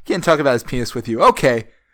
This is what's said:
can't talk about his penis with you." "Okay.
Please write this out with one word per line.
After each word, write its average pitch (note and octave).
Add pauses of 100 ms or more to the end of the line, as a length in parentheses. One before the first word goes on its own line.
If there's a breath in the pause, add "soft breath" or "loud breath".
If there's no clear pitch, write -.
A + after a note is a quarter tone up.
can't F#3
talk D#3+
about C#3
his A#2
penis B2
with A#2+
you." A#2
"Okay. C3+ (260)